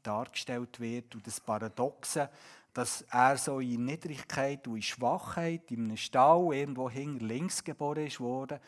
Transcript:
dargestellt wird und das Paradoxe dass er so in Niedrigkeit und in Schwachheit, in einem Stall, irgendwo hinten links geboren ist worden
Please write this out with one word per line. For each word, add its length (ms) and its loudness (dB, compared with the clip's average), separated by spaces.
dargestellt 760 -6
wird 360 -6
und 120 -14
das 140 -8
Paradoxe 880 -2
dass 300 -4
er 340 6
so 240 -2
in 240 0
Niedrigkeit 800 -4
und 100 -4
in 60 -4
Schwachheit, 880 -2
in 140 -2
einem 120 -4
Stall, 580 6
irgendwo 340 -2
hinten 380 -4
links 360 -2
geboren 440 -2
ist 140 -10
worden 480 -4